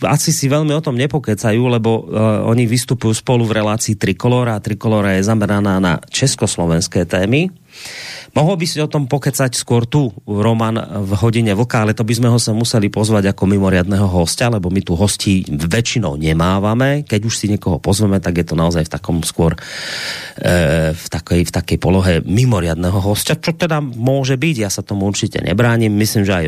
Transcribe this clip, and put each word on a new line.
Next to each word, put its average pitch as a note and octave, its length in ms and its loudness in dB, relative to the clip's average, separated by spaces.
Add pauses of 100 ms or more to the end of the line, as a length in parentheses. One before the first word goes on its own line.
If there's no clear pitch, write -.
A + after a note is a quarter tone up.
asi D3+ 320 2
si C3+ 160 0
veľmi D3+ 240 2
o D#3+ 80 -2
tom B2+ 160 -2
nepokecajú, A#2 720 0
lebo, A2+ 400 0
e, A2 100 -2 (220)
oni A#2 240 2
vystupujú A2+ 480 0
spolu A#2+ 320 0
v G#2+ 80 -2
relácii G#2+ 400 0
Trikolóra A#2+ 640 0
a - 40 -8
Trikolóra G#2 520 0
je G2 160 2
zameraná G2+ 480 2
na F2+ 320 0
československé E2+ 960 0
témy. A#2 480 0 (840)
Mohol E3 240 2
by F3 80 -2
si - 100 -4
o D3+ 120 -2
tom C#3+ 180 -2
pokecať C3 480 -2
skôr A#2 320 0
tu, C#3 240 2 (160)
Roman, A2+ 500 0
v G2+ 380 -4
Hodine A2+ 400 2
Vlka, A#2 320 2
ale G#2+ 80 0
to A#2+ 80 -2
by A#2 100 0
sme A#2 140 2
ho A#2 100 4
sa A2 140 0
museli A2 400 0
pozvať G2+ 400 2
ako - 160 -2
mimoriadneho G2 560 2
hostia, F2+ 480 0
lebo F#2 160 -2
my F#2 160 0
tu - 100 -4
hostí F#2+ 540 2
väčšinou E2+ 720 -2
nemávame. G2 880 2
Keď G#2+ 160 0
už A2+ 100 -2
si - 140 -4
niekoho F#2+ 320 0
pozveme, G2 400 2
tak F2 180 -2
je E2+ 80 0
to E2 80 -4
naozaj E2 320 0
v - 60 -10
takom D#2+ 320 -2
skôr, D#2+ 320 0 (840)
e, D#2+ 540 2
v D#2+ 160 -10
takej, E2+ 400 -2
v - 40 -10
takej E2 280 -2
polohe F2+ 420 2
mimoriadneho F#2 800 0
hostia, G#2 400 -2
čo E3 160 -4
teda D#3+ 240 -2
môže C3 560 0
byť, D3+ 240 -2
ja G2+ 100 -2
sa - 140 -6
tomu G2 240 -2
určite - 340 -2
nebránim. A#2 480 2
Myslím, G#2 380 2
že G2 80 2
aj E2 120 0